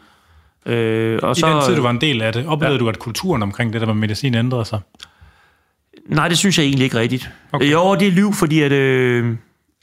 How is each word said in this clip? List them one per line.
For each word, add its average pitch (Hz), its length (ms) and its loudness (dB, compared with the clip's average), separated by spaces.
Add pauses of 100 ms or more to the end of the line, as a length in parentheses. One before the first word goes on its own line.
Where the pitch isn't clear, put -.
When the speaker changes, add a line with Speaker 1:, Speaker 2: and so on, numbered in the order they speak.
(680)
Speaker 1:
Øh, 113 560 0
og 117 140 0
Speaker 2:
I - 40 -2
Speaker 1:
så 160 60 2
Speaker 2:
den 151 200 2
tid, 127 100 2
du 139 60 0
var 123 80 2
en 120 100 -2
del 135 220 0
af 110 100 -2
det, 120 140 -4
oplevede 143 300 -2
Speaker 1:
Ja. 120 40 0
Speaker 2:
du, 117 80 0
at 107 100 -4
kulturen 123 440 -4
omkring 104 300 -4
det 113 80 -4
der 113 60 -2
med 110 80 0
medicin 107 400 -2
ændrede 120 300 -2
sig? 107 160 -6 (1300)
Speaker 1:
Nej, 151 200 0
det 170 100 0
synes 170 200 2
jeg 156 80 4
egentlig 139 180 2
ikke 123 140 0
rigtigt. 123 320 -2 (220)
Speaker 2:
Okay. 143 200 2
Speaker 1:
Jo, 185 220 4
det 202 140 2
er 185 40 2
liv, 202 200 2
fordi 156 300 2
at, 139 100 2
øh, 127 640 2 (460)